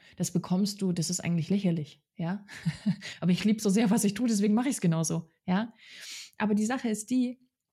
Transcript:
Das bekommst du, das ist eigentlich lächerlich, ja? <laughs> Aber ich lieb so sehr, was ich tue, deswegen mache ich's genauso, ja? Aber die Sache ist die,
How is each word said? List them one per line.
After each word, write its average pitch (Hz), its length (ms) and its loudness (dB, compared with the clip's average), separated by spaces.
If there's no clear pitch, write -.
Das - 160 -4
bekommst 190 500 0
du, 185 100 0
das 170 180 -2
ist 180 100 -4
eigentlich 170 280 0
lächerlich, 175 540 -2
ja? 185 280 -6
<laughs> - 360 -4
Aber 170 100 2
ich 180 140 2
lieb 220 160 2
so 202 100 0
sehr, 208 200 4
was 233 120 4
ich 208 120 2
tue, 247 140 -2
deswegen 208 260 2
mache 247 140 2
ich's 254 120 -2
genauso, 165 480 0
ja? 202 260 0
Aber 214 160 0
die 214 120 2
Sache 247 220 -2
ist 214 220 -4
die, 254 280 0